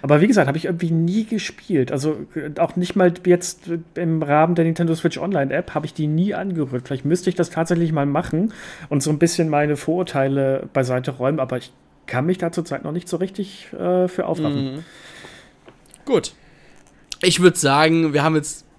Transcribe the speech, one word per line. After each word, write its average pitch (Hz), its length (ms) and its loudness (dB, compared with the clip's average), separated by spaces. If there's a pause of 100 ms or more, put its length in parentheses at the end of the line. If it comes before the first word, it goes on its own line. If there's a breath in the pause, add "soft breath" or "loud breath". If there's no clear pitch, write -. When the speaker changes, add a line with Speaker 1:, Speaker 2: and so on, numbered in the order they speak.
Speaker 1:
Aber 147 180 4
wie 190 60 4
gesagt, 202 220 4
hab 143 80 -2
ich 165 80 -6
irgendwie 170 260 -4
nie 170 340 0
gespielt. 185 680 -2
Also, 147 240 -2 (180)
äh, 147 240 -8
auch 165 160 0
nicht 180 220 -2
mal 180 180 4 (100)
jetzt 175 460 0 (240)
im 165 280 0
Rahmen 156 340 4
der 165 80 4
Nintendo 165 320 0
Switch 160 220 -2
Online 143 360 -2
App 165 180 -4
hab 151 120 -4
ich 151 100 -10
die 151 140 -2
nie 175 260 0
angerührt. 156 540 -4
Vielleicht 135 160 -6
müsste 180 260 0
ich 180 60 -6
das 170 140 0
tatsächlich 165 420 0
mal 147 120 0
machen 160 480 0 (360 loud breath)
und 208 160 0
so 156 60 0
ein 147 100 0
bisschen 165 280 2
meine 147 280 2
Vorurteile 139 960 0
beiseite 127 400 0
räumen, 127 260 0
aber 131 200 -4
ich - 120 -12 (360)
kann 127 200 -2
mich 185 120 0
da 170 120 -2
zurzeit 160 320 -6
noch 151 80 -6
nicht 165 180 -6
so 165 100 -4
richtig, 196 540 -8
äh, 180 360 0
für - 180 -4
aufraffen. 143 480 -2
Speaker 2:
Mhm. 160 100 -12 (1200 loud breath)
Gut. 240 280 0 (920 soft breath)
Ich 175 180 4
würd 175 160 8
sagen, 156 560 4
wir 147 120 0
haben 160 100 2
jetzt - 320 -4 (120)